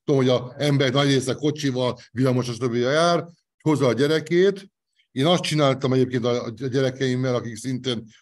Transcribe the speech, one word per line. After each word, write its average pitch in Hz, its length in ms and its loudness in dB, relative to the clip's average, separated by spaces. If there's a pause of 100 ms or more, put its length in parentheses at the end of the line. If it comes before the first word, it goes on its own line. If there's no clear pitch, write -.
tudom, 139 160 2
hogy 127 80 2
az 127 280 0
emberek 139 360 0
nagy 143 160 2
része 131 260 0
kocsival, 135 640 -2 (120)
villamos, 123 360 0
stb. 117 280 -4
jár, 156 520 2 (360)
hozza 139 240 2
a 117 60 4
gyerekét. 160 800 0 (380)
Én 131 160 0
azt 170 160 4
csináltam 139 500 2
egyébként 127 320 2
a, 120 200 0
a 117 60 -8
gyerekeimmel, 127 840 -2
akik 113 220 -6
szintén 123 480 -6 (180)